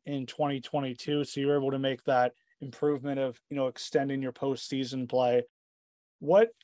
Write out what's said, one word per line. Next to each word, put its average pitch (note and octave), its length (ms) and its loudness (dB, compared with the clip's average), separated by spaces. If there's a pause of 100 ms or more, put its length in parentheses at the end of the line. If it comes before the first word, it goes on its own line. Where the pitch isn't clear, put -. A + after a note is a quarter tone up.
in C#3 200 -4
twenty C#3+ 340 -2
twenty-two. C#3+ 640 -4
So C#3 160 -6
you C#3 80 0
were D3 100 4
able C3+ 140 0
to C3+ 80 -2
make C3+ 260 -2
that B2 280 4 (260)
improvement C#3 600 -2
of, C3 200 -4 (100)
you D3 60 -8
know, C3+ 120 0
extending C#3 540 -2
your C3 120 -4
postseason C3 720 -4
play. B2 360 2 (800)
What G3+ 280 6 (140)